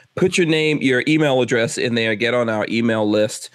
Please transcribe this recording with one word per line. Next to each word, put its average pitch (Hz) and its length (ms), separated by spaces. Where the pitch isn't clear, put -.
put 180 240
your 180 80
name, 156 340
your 127 280
email 151 320
address 117 360
in 117 200
there, 113 180
get 117 200
on 120 140
our 107 200
email 110 400
list, 107 460